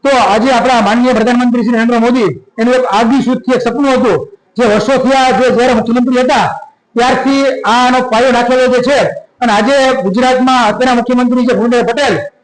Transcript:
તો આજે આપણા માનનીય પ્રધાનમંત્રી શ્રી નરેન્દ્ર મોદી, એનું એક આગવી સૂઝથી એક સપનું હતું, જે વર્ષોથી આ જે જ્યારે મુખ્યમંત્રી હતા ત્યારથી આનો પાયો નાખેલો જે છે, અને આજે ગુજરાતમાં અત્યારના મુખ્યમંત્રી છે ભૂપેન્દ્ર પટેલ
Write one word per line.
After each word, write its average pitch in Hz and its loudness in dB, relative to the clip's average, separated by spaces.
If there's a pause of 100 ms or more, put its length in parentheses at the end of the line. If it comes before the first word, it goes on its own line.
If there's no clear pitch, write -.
તો 277 0
આજે 214 0
આપણા 240 2
માનનીય 240 0
પ્રધાનમંત્રી 240 0
શ્રી 233 0
નરેન્દ્ર 233 0
મોદી, 233 0 (280)
એનું 240 0
એક 254 0
આગવી 233 0
સૂઝથી 247 -2
એક 247 -2
સપનું 262 -2
હતું, 220 0 (380)
જે 240 0
વર્ષોથી 254 0
આ 262 2
જે 254 0
જ્યારે 247 0
મુખ્યમંત્રી 247 0
હતા 247 0 (480)
ત્યારથી 262 0 (200)
આનો 247 0
પાયો 247 0
નાખેલો 247 0
જે 247 2
છે, 269 0 (420)
અને 240 0
આજે 220 0 (280)
ગુજરાતમાં 254 0
અત્યારના 240 0
મુખ્યમંત્રી 247 0
છે 247 0
ભૂપેન્દ્ર 240 0
પટેલ 262 -2 (280)